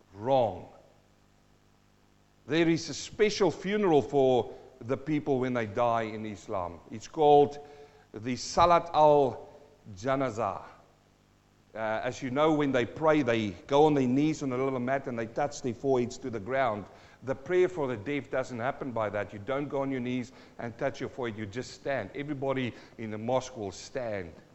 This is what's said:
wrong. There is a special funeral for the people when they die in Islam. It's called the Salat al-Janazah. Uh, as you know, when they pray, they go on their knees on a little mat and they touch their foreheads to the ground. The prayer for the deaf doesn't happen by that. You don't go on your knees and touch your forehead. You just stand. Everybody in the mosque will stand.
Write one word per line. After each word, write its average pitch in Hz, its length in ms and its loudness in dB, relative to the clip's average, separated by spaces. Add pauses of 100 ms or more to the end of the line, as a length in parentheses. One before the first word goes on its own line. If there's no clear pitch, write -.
(140)
wrong. 113 520 2 (1800)
There 160 200 4
is 165 200 2
a 139 60 -8
special 202 560 2
funeral 185 500 2
for 131 520 2 (280)
the 120 160 -4
people 147 440 -2
when 127 120 -2
they 120 140 -2
die 113 360 0
in 110 220 -6
Islam. 92 540 -8 (140)
It's 113 160 -12
called 147 500 6 (560)
the 117 220 -6
Salat 170 580 4
al-Janazah. 123 1700 0 (1120)
Uh, 107 40 -10 (260)
as 123 180 -6
you 131 80 -4
know, 151 220 4
when 147 180 2
they 123 140 2
pray, 156 380 2
they 113 260 2 (180)
go 143 200 6
on 151 80 4
their 135 120 4
knees 147 380 2
on 131 80 -4
a 123 40 -4
little 135 220 -2
mat 135 300 -4
and 120 100 -6
they 113 80 -4
touch 143 340 -4
their 120 140 -4
foreheads 127 440 0
to 135 120 -8
the 113 80 -6
ground. 110 460 -2 (400)
The 131 100 -2
prayer 180 340 2
for 160 200 -4
the 123 80 -4
deaf 127 340 -6
doesn't 127 300 -4
happen 135 320 -4
by 110 180 -2
that. 101 220 -4
You 104 80 -10
don't 135 280 -4
go 139 140 -4
on 135 80 -4
your 131 80 -4
knees 123 320 -4 (300)
and 117 180 -10
touch 139 220 -4
your 123 80 -6
forehead. 117 280 -8
You 107 100 -8
just 117 260 -10
stand. 123 420 -6
Everybody 135 580 -4 (260)
in 110 120 -8
the 107 80 -8
mosque 120 380 -2
will 101 160 -6
stand. 104 580 -8 (240)